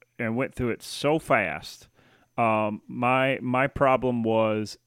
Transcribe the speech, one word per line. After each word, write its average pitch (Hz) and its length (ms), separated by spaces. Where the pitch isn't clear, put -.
and 113 180
went 135 180
through 123 160
it - 120
so 151 360
fast. 98 720
Um, 107 480
my, 127 540
my 127 260
problem 127 560
was, 110 640